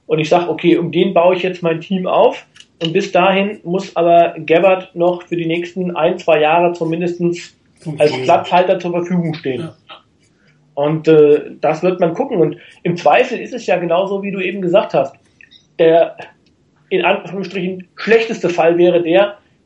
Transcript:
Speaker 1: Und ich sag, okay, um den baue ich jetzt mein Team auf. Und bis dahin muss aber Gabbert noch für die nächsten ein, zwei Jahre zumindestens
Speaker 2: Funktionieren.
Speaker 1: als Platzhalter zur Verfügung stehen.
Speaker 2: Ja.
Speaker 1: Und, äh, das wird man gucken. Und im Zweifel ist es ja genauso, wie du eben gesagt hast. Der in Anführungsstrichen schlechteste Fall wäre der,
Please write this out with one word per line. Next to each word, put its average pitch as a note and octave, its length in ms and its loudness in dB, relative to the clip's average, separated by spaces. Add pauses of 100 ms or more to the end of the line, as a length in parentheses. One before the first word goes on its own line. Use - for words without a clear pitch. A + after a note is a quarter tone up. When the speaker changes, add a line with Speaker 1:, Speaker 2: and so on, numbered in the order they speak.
Speaker 1:
Und D#3 140 -2
ich D#3 80 -4
sag, F3 200 2
okay, E3+ 300 2
um E3+ 120 -4
den F#3 240 0
baue F3+ 220 4
ich F3+ 60 -6
jetzt F3+ 200 -6
mein E3 180 -2
Team F#3 260 -4
auf. A3+ 400 0 (360)
Und E3 100 -4
bis G3 200 -2
dahin G3 500 0
muss F3+ 340 -6
aber E3+ 380 4 (100)
Gabbert F3+ 520 2
noch F3 260 0
für - 140 -8
die E3+ 100 -4
nächsten F3 500 -6
ein, F3+ 220 0
zwei D#3 220 2
Jahre E3+ 320 2
zumindestens F3 840 -4 (260)
Speaker 2:
Funktionieren. D3+ 200 -6 (200)
Speaker 1:
als B2+ 60 -6
Platzhalter F3+ 520 2
zur F3 140 -8
Verfügung F3 420 -2
stehen. B2+ 280 -8
Speaker 2:
Ja. D#3+ 140 -14 (1000)
Speaker 1:
Und, D#3 320 -2
äh, D3+ 540 6
das D#3+ 240 -2
wird F3 160 0
man E3+ 140 0
gucken. C4 240 -4
Und - 180 0 (260)
im F3 140 -2
Zweifel G#3+ 420 2
ist - 160 -12
es A3+ 120 -10
ja F#3 100 0
genauso, F#3 480 -2
wie G3 80 -8
du G3 80 -6
eben G3+ 200 -6
gesagt F3+ 320 0
hast. D3 220 -2 (640)
Der E3 380 4 (720)
in F3 160 -2
Anführungsstrichen F#3 920 -4
schlechteste A3 560 -2
Fall E3+ 260 2
wäre F3 260 4
der, F#3 360 0 (280)